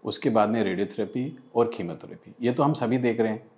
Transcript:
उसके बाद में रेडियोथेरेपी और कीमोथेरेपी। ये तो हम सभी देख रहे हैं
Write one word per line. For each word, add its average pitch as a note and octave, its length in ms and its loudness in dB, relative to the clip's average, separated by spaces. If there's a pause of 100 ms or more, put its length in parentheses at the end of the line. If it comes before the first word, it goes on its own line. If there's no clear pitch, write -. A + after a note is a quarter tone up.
उसके A2 260 -2
बाद G#2+ 180 6
में A2+ 160 0
रेडियोथेरेपी G2+ 720 -4 (160)
और A#2 220 4
कीमोथेरेपी। - 580 -10 (120)
ये B2 60 2
तो C3 100 0
हम C#3+ 100 4
सभी B2+ 260 0
देख A#2+ 220 0
रहे A2 120 2
हैं A2 100 -6 (160)